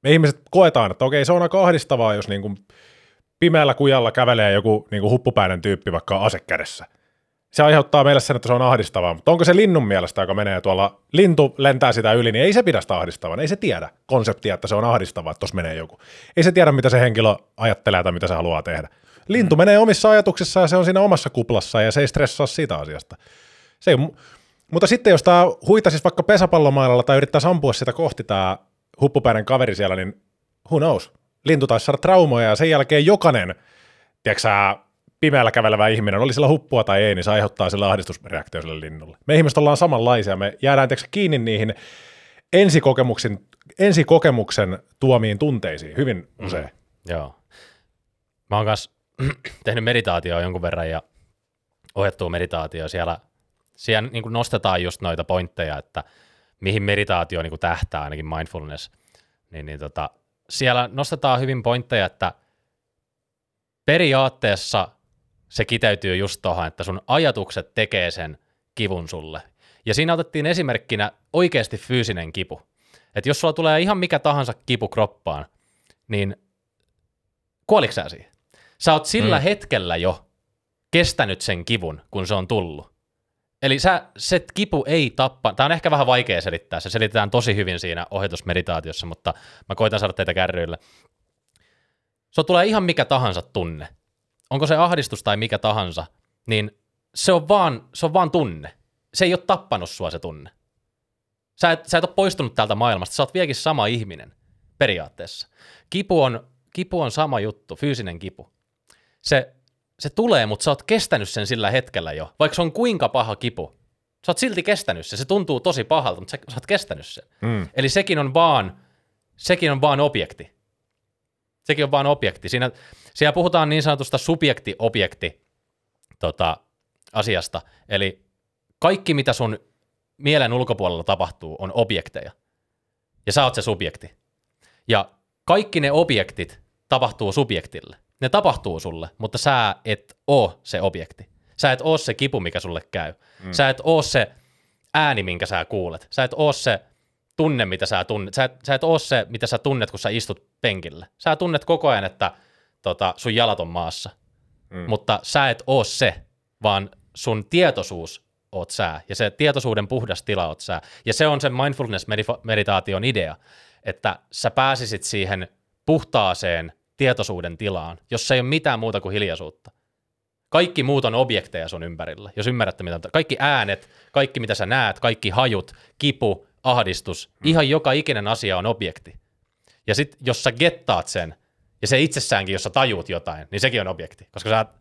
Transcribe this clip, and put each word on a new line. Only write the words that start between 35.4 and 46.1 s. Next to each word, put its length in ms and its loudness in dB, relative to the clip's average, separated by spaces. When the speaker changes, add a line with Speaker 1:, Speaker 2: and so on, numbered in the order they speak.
Speaker 1:
kävelevä 380 4
ihminen, 320 0
oli 120 0
sillä 160 2
huppua 360 2
tai 180 2
ei, 120 2
niin 100 -4
se 60 0
aiheuttaa 400 0
sillä 200 0
ahdistusreaktio 720 -6
sille 180 -12
linnulle. 360 -16
Me 100 4
ihmiset 220 4
ollaan 180 6
samanlaisia, 600 2
me 260 -4
jäädään, 260 4
tiedätkö 180 -4
sä, 40 -20
kiinni 280 0
niihin 360 -2
ensikokemuksen, 840 4
ensikokemuksen 1000 4
tuomiin 380 2
tunteisiin 580 -4
hyvin 200 -2